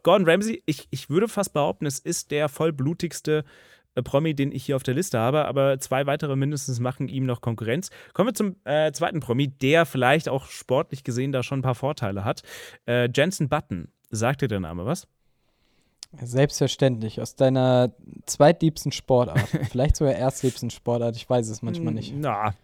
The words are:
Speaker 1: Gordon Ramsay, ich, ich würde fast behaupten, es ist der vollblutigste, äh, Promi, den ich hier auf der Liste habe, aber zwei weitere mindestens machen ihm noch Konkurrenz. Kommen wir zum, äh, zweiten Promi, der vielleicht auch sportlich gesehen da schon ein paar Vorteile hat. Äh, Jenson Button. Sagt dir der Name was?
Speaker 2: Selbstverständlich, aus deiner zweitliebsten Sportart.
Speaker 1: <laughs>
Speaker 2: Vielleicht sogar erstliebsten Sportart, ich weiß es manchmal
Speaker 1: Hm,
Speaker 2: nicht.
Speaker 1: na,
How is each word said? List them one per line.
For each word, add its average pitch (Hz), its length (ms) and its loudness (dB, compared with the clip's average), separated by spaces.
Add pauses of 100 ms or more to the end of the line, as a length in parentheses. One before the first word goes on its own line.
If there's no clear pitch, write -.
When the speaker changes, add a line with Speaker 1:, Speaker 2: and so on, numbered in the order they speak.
Speaker 1:
Gordon 180 260 6
Ramsay, 202 380 2
ich, - 240 -4
ich - 200 -10
würde 190 180 2
fast 202 260 -4
behaupten, 156 320 -2
es 139 140 -4
ist - 320 -8
der 147 180 0
vollblutigste, 151 920 -2 (520)
äh, 127 60 -2
Promi, 151 320 0
den 139 200 0
ich 139 120 -8
hier 139 120 -2
auf 127 60 -4
der 127 100 -2
Liste 135 260 -2
habe, 135 260 2
aber 135 340 0
zwei 135 260 -2
weitere 139 320 -2
mindestens 139 420 -4
machen 123 300 -4
ihm 135 160 -4
noch 123 160 -2
Konkurrenz. 117 480 -4 (240)
Kommen 208 160 2
wir 247 40 -6
zum, 202 300 -2
äh, 151 300 0
zweiten 160 260 -2
Promi, 127 280 0
der 143 380 2
vielleicht 131 440 2
auch 131 180 -4
sportlich - 560 -4
gesehen 131 300 -4
da 127 100 0
schon 139 160 -4
ein 127 40 -4
paar 127 120 0
Vorteile 101 480 -4
hat. 123 180 -4 (440)
Äh, 123 280 2
Jenson 156 360 0
Button. 107 400 -4 (200)
Sagt 120 320 -2
dir 139 60 0
der 101 140 -2
Name 87 240 -6
was? 151 220 -4 (1120)
Speaker 2:
Selbstverständlich, 123 1000 0
aus 117 160 -8
deiner 127 580 4 (320)
zweitliebsten 156 680 4
Sportart. 123 560 2
Speaker 1:
<laughs> 143 200 -2
Speaker 2:
Vielleicht 135 280 2
sogar 139 160 2
erstliebsten 123 560 -2
Sportart, 117 480 -2
ich - 120 -16
weiß 120 200 2
es 110 120 -8
manchmal - 260 -4
Speaker 1:
Hm, - 80 -2
Speaker 2:
nicht. - 200 -8
Speaker 1:
na, 107 380 -2 (100)